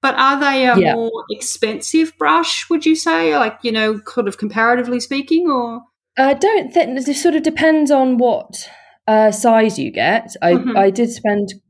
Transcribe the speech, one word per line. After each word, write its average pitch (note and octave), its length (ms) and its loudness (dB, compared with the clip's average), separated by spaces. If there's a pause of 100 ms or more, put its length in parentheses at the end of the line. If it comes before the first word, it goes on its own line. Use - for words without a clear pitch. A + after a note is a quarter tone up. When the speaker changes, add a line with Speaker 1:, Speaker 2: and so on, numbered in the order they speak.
Speaker 1:
but C4+ 140 0
are C#4 240 2
they C4+ 260 0
a B3 120 4
Speaker 2:
Yeah. F3 180 2
Speaker 1:
more A3+ 340 -6
expensive - 880 -4
brush, D#4+ 520 0
would D#4+ 160 -2
you D#4+ 100 4
say, D#4+ 420 0
like, A3 260 -2
you A#3 100 -2
know, A3 340 -2
sort G#3 220 -4
of F#3+ 80 -12
comparatively A#3 640 -2
speaking, D#4 480 -2
or? A#3+ 320 -4 (360)
Speaker 2:
I C#4 180 4
don't G4 380 0
think, C4 320 0
it C#4+ 100 -2
sort D#4+ 200 0
of D#4 80 0
depends D#4 480 2
on C4 260 2
what, - 520 -2 (380)
uh, G#3+ 240 4
size A3 460 2
you C3 140 -6
get. F3 500 -2
I, F3 120 4
Speaker 1:
Mm-hmm. A#3+ 240 0
Speaker 2:
I G3 120 4
did A#3 220 -2
spend G#3 420 -4 (160)